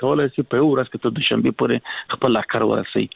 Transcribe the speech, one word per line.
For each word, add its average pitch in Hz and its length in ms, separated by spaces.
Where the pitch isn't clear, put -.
کولای 143 340
شي 147 60
په 120 200
یو 156 100
ورځ 131 180
کې - 140
تر 113 160
دوشنبې 120 400
پورې 120 180
خپل 127 220
لښکر 110 240
ورسوي، 107 340